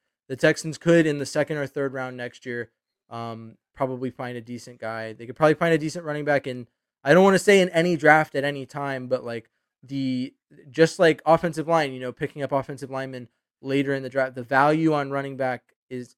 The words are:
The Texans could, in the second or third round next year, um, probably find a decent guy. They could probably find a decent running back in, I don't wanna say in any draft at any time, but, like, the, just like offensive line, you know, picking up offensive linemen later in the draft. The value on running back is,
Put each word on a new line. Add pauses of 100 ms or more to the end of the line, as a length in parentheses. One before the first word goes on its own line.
(280)
The
Texans
could,
in
the
second
or
third
round
next
year, (400)
um, (180)
probably
find
a
decent
guy.
They
could
probably
find
a
decent
running
back
in, (360)
I
don't
wanna
say
in
any
draft
at
any
time,
but,
like, (320)
the, (360)
just
like
offensive
line,
you
know,
picking
up
offensive
linemen (320)
later
in
the
draft.
The
value
on
running
back (280)
is,